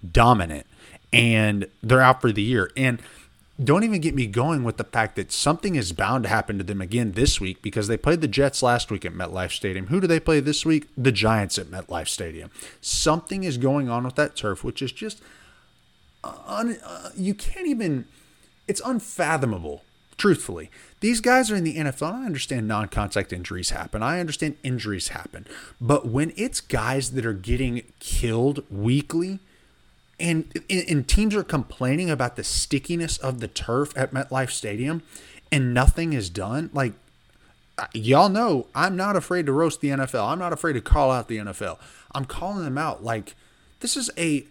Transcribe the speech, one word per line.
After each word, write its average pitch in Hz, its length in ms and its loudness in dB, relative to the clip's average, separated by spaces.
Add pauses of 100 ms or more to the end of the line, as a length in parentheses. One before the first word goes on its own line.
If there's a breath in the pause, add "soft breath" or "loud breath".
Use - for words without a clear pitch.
(120)
dominant, 101 560 4 (440 loud breath)
and 110 560 4 (140)
they're 127 200 6
out 127 200 6
for 120 100 4
the 101 120 0
year. 110 340 2
And 127 240 0 (640 loud breath)
don't 156 220 4
even 208 160 0
get 156 120 0
me 127 140 0
going 127 360 0
with 113 140 -2
the 117 60 -4
fact 110 320 0
that 98 160 -4
something 170 440 0
is 95 180 -2
bound 107 320 0
to 95 40 -2
happen 104 300 0
to 98 40 -4
them 98 180 -6
again 104 320 0
this 117 260 2
week, 95 220 -6
because 104 260 -2
they 110 100 0
played 165 240 2
the 156 60 0
Jets 131 340 2
last 120 300 2
week 101 140 -6
at 87 80 -8
MetLife 92 400 -4
Stadium. 95 340 -4
Who 170 140 2
do 185 40 0
they 165 140 4
play 156 220 4
this 147 240 0
week? 156 300 2
The 127 180 2
Giants 104 440 2
at 92 100 -6
MetLife 90 420 -8
Stadium. 82 420 -8 (300 loud breath)
Something 170 640 0
is 143 120 -2
going 135 320 2
on 120 140 -2
with 127 120 -6
that 147 200 0
turf, 101 280 -4
which 123 180 -6
is 135 100 -4
just - 300 -12 (1000 loud breath)
un-, 220 600 -4
uh, - 320 -14
you 190 180 0
can't 359 320 -2
even, 190 400 0 (640 soft breath)
it's - 160 -2
unfathomable, 131 1000 -2 (340)
truthfully. 87 520 0 (300 loud breath)
These 226 220 2
guys 247 280 6
are 214 60 0
in 185 80 2
the 156 140 0
N 156 100 0
F 135 140 -4
L, 151 80 -2
and 247 140 -6
I - 20 -6
understand 131 420 -2
non-contact 104 640 -2
injuries 90 380 -6
happen. - 340 -4
I 156 160 0
understand 156 440 -4
injuries 107 460 -4
happen. - 380 -12 (320 loud breath)
But 131 280 2
when 135 280 0
it's - 260 -4
guys 123 500 -2
that 127 140 -4
are 113 80 0
getting 120 500 -2 (160)
killed 123 680 2
weekly, 143 680 0 (800 soft breath)
and, 165 280 2 (240)
and, 185 180 0
and 143 220 2
teams 208 260 4
are 202 80 0
complaining 143 680 -2
about 123 280 -2
the 113 80 -6
stickiness - 720 -2
of 131 240 -4
the 110 80 -6
turf 135 480 -2
at 131 140 -2
MetLife 131 380 -2
Stadium, 127 540 -4 (480 loud breath)
and 131 220 2
nothing 160 400 2
is 104 160 -2
done, 107 420 -4
like, 131 220 0 (840 soft breath)
uh, - 160 -6
y'all 131 360 6
know 196 440 0
I'm 180 220 0
not 196 220 0
afraid 180 300 0
to 143 40 2
roast 156 300 2
the 143 100 0
N 135 80 -2
F 131 160 -4
L. 107 100 0
I'm 147 140 -2
not 175 140 -2
afraid 160 200 -2
to 120 80 -2
call 139 300 4
out 123 160 0
the 113 100 -6
N 104 120 -8
F 92 120 -10
L. 92 160 -6 (360 loud breath)
I'm 139 100 -4
calling 185 400 -6
them 135 140 -4
out. 147 260 -4
Like, 110 320 -6 (460 soft breath)
this - 160 -4
is 254 200 -4
a 156 340 0